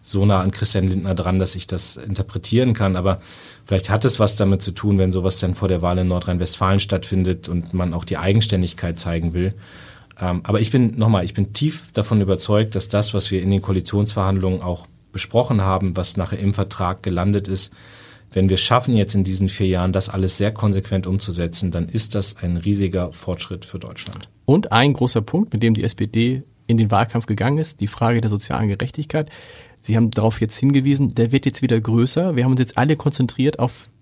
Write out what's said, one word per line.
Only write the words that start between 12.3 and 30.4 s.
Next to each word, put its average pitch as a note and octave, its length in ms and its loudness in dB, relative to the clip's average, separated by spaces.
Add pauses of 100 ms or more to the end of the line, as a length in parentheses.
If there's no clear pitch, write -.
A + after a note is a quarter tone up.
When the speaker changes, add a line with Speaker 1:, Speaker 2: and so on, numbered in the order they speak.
Speaker 1:
dass G2 140 -4
das, G#2 260 0
was G2 160 -2
wir F#2+ 100 0
in F#2 100 0
den G2 120 2
Koalitionsverhandlungen F#2+ 1000 0
auch F2 260 -6 (240)
besprochen A#2+ 480 0
haben, F#2+ 360 0
was F2+ 200 -2
nachher F#2 240 -4
im G2+ 140 0
Vertrag - 500 -4
gelandet G2 420 0
ist, F#2+ 260 -4 (580)
wenn F#2+ 200 2
wir F#2+ 80 4
schaffen, B2 360 2
jetzt G#2 200 2
in G2 100 2
diesen F#2+ 240 0
vier F#2+ 200 0
Jahren F#2 260 0
das F#2+ 160 0
alles F#2+ 260 -2
sehr G2+ 160 0
konsequent G2 540 -2
umzusetzen, F2+ 640 -2
dann E2+ 180 -4
ist - 260 -4
das G2+ 220 -2
ein F2 220 -4
riesiger F#2 560 0
Fortschritt - 500 -8
für - 140 -14
Deutschland. - 500 -14 (160)
Speaker 2:
Und E3+ 260 4
ein B2+ 220 6
großer B2 300 0
Punkt, F#3 320 -2
mit G#2+ 80 0
dem A#2 100 4
die G#2+ 100 2
S G2 120 -2
P - 120 -2
D A#2+ 360 0 (240)
in A#2 100 4
den A2 140 4
Wahlkampf A2 340 2
gegangen A#2 320 0
ist, D#3 240 -4
die G2+ 60 0
Frage A#2 340 0
der A2+ 80 0
sozialen G#2 400 -2
Gerechtigkeit. C#3+ 640 -4 (500)
Sie A2 160 0
haben A2+ 140 4
darauf A2 320 0